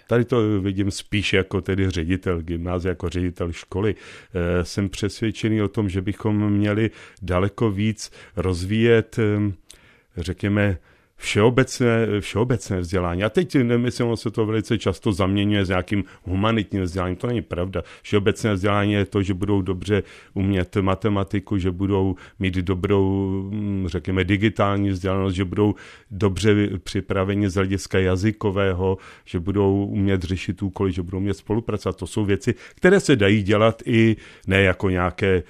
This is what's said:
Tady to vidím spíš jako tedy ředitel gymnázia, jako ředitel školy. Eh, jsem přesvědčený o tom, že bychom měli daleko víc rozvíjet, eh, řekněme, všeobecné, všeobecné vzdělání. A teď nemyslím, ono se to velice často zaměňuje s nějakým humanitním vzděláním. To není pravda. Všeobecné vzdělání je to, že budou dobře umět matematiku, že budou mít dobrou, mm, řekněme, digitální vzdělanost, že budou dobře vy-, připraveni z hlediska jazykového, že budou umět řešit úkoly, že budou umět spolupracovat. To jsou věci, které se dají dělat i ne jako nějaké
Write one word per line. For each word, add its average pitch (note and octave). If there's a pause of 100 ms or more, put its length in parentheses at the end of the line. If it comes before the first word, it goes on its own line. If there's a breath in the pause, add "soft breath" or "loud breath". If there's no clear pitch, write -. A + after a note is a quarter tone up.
Tady A#2
to G#2+
vidím G2
spíš -
jako F#2+
tedy F#2+
ředitel F2
gymnázia, F2
jako F2
ředitel F2+
školy. F#2+ (400 loud breath)
Eh, F2
jsem G2
přesvědčený G#2+
o G2+
tom, G#2
že F#2
bychom G#2
měli G#2 (320 loud breath)
daleko F#2+
víc G#2 (260 loud breath)
rozvíjet, G#2
eh, G#2 (640 loud breath)
řekněme, G2+ (380 soft breath)
všeobecné, A#2 (140)
všeobecné G#2
vzdělání. F2+
A A2
teď -
nemyslím, A#2+
ono A#2
se G#2+
to A2
velice A2
často G#2
zaměňuje G2+
s F2
nějakým F#2 (200 loud breath)
humanitním G2+
vzděláním. F2+
To A#2
není B2
pravda. F2+ (200 loud breath)
Všeobecné G#2
vzdělání G2+
je G2+
to, G2+
že F#2+
budou G2
dobře F#2+ (320 loud breath)
umět G2
matematiku, G2
že F#2
budou F#2+ (220 loud breath)
mít F#2+
dobrou, F#2+ (220)
mm, G2+
řekněme, F#2
digitální G2+
vzdělanost, F#2+
že F#2+
budou G2 (360 loud breath)
dobře G2
vy-, G#2
připraveni G2
z F2
hlediska F#2+
jazykového, F#2+ (260 loud breath)
že F#2
budou G2+
umět G2
řešit -
úkoly, G2
že F2+
budou F2+
umět G2
spolupracovat. G#2
To F#2
jsou G#2+
věci, G2+ (200 loud breath)
které F#3
se D3+
dají G2+
dělat G#2+
i A2+ (300 loud breath)
ne F#2+
jako F#2+
nějaké F2+